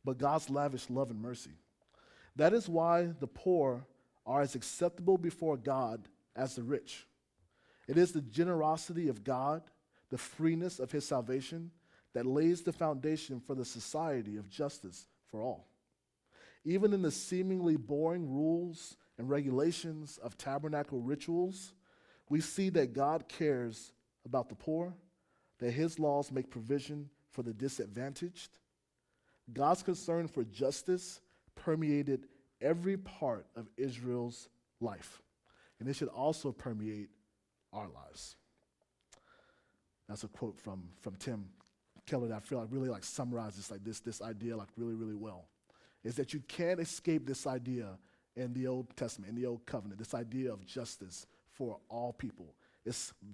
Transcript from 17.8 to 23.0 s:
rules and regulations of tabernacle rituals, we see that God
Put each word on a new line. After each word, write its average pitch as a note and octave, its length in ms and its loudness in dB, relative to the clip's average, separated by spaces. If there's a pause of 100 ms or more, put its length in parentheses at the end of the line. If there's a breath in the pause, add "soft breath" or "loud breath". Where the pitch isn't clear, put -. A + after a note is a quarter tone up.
rules E3 640 0 (200 soft breath)
and B2 120 -4
regulations D3 920 0
of - 140 -10
tabernacle C#3+ 640 -2
rituals, E3+ 720 -2 (560 soft breath)
we D#3 120 4
see F#3+ 280 2
that C#3+ 240 4
God C#3+ 340 2